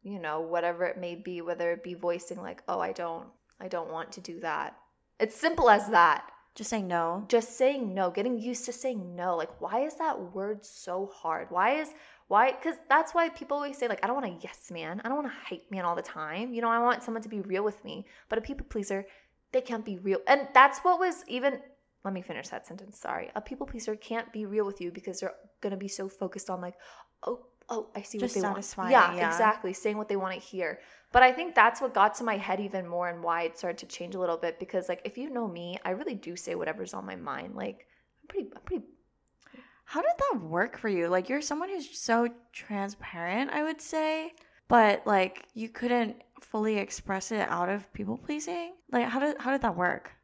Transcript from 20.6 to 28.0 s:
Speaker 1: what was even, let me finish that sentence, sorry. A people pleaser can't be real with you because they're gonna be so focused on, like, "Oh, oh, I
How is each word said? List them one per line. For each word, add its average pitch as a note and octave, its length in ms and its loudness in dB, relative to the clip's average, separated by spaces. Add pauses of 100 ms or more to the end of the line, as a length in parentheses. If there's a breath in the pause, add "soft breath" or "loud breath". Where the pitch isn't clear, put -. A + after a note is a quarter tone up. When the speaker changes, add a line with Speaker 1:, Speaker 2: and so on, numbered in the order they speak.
Speaker 1:
what F4+ 180 4
was F4 300 0
even, B3+ 340 0 (440)
let G3 80 -4
me F3+ 80 -6
finish D#3+ 260 -10
that - 180 -10
sentence, - 320 -16
sorry. - 380 -6
A G#3+ 60 -4
people C4+ 260 -10
pleaser A3 300 -8
can't A3+ 340 -8
be G#3+ 140 -8
real G#3 200 0
with G3 140 -8
you F3 140 -6
because F#3 260 -8
they're - 160 -6 (240)
gonna G3 160 -4
be F#3+ 140 -8
so G3 180 -6
focused G3 420 -8
on, F#3 120 -6
like, F3+ 140 -10 (480 loud breath)
"Oh, - 240 -6 (200)
oh, A3 280 -6
I G3+ 80 -8